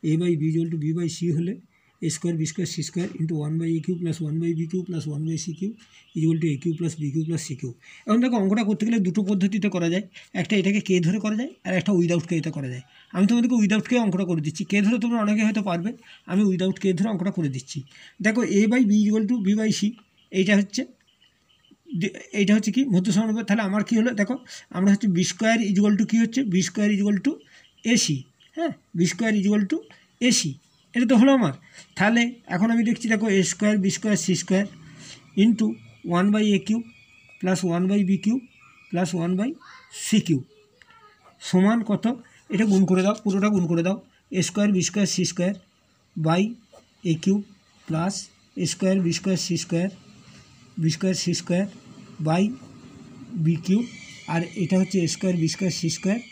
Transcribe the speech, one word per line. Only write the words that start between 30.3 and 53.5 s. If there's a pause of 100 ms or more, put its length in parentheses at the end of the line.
এটা
তো
হলো
আমার। (440)
তাহলে (340)
এখন
আমি
দেখছি,
দেখো (100)
এ (120)
স্কয়ার
বি
স্কয়ার
সি
স্কয়ার (800)
into (520)
one
by (140)
a
কিউ (600)
plus (160)
one
by (100)
বি
কিউ (540)
plus (140)
one
by (560)
সি (100)
কিউ (1120)
সমান (100)
কত? (480)
এটা
গুণ
করে
দাও,
পুরোটা
গুণ
করে
দাও। (420)
এ
স্কয়ার
বি
স্কয়ার
সি
স্কয়ার (720)
by (720)
a (100)
কিউ (520)
plus (500)
a
স্কয়ার (100)
বি
স্কয়ার
সি
স্কয়ার, (920)
বি
স্কয়ার
সি (100)
স্কয়ার (640)
by (1040)
বি (100)